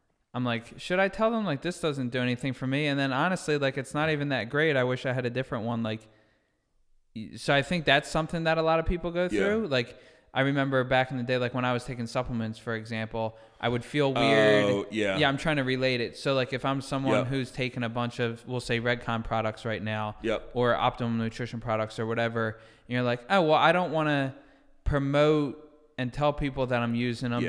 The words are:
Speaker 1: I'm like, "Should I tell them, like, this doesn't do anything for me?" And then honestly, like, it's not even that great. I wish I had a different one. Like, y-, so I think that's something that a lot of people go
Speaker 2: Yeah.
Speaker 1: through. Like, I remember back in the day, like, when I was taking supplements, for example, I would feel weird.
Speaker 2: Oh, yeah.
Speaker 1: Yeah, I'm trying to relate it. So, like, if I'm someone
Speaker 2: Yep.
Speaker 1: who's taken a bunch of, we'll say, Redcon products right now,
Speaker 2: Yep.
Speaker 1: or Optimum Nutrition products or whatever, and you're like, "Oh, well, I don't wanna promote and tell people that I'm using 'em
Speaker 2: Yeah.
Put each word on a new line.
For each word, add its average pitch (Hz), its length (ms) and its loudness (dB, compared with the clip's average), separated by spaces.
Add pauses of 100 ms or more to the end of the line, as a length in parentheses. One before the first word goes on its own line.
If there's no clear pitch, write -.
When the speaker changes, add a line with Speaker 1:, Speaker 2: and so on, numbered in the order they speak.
(340)
Speaker 1:
I'm 123 100 -2
like, 117 340 -4
"Should 180 200 -2
I 190 100 4
tell 220 220 0
them, 226 140 -2
like, 143 180 -2
this 175 180 -6
doesn't 139 300 -2
do 127 100 -2
anything 123 320 -2
for 127 140 -6
me?" 139 220 0
And 139 100 0
then 139 140 0
honestly, 156 460 0
like, 135 200 0
it's 131 160 -8
not 156 160 0
even 143 200 -2
that 117 200 -2
great. 147 260 2
I 131 80 4
wish 127 220 -2
I 131 60 0
had 127 120 -2
a 123 60 0
different 127 340 -4
one. 117 200 -2
Like, 110 220 -6 (1080)
y-, 113 220 -12
so 143 180 2
I 139 80 4
think 170 220 -2
that's 143 260 4
something 165 340 -2
that 160 140 2
a 160 40 2
lot 160 180 4
of 165 60 -2
people 175 260 -2
go 180 180 0
Speaker 2:
Yeah. 196 140 2
Speaker 1:
through. 208 240 0
Like, 127 280 0 (380)
I 131 80 2
remember 135 420 2
back 127 260 2
in 139 60 -4
the 123 60 -2
day, 127 160 0
like, 120 160 -2
when 123 100 0
I 123 80 2
was 120 120 -2
taking 123 220 -6
supplements, 113 520 -4
for 117 160 -6
example, 110 600 -6 (240)
I 117 100 0
would 120 120 -2
feel 139 300 0
weird. 110 540 6
Speaker 2:
Oh, 101 240 2
yeah. 101 260 0
Speaker 1:
Yeah, 143 120 4
I'm 139 100 0
trying 156 180 0
to 139 80 0
relate 127 380 2
it. 101 160 -6
So, 139 160 0
like, 127 180 0
if 131 140 -4
I'm 135 160 0
someone 135 380 0
Speaker 2:
Yep. 110 80 0
Speaker 1:
who's 131 220 -2
taken 127 320 -4
a 117 60 -2
bunch 120 320 -4
of, 117 260 -2
we'll 123 140 -4
say, 120 180 0
Redcon 120 460 -2
products 110 400 -2
right 107 180 -4
now, 107 380 -4
Speaker 2:
Yep. 110 320 -2
Speaker 1:
or 120 240 4
Optimum 117 420 0
Nutrition 113 420 -4
products 110 380 -2
or 113 80 -2
whatever, 113 520 -2 (280)
and 120 80 -8
you're 123 80 2
like, 120 280 0
"Oh, 196 100 4
well, 156 140 4
I 151 180 6
don't 180 180 2
wanna 143 440 0 (500)
promote 147 800 2 (320)
and 123 160 -4
tell 147 200 0
people 139 340 -2
that 123 160 0
I'm 117 120 0
using 120 380 -2
'em 120 100 0
Speaker 2:
Yeah. - 60 -2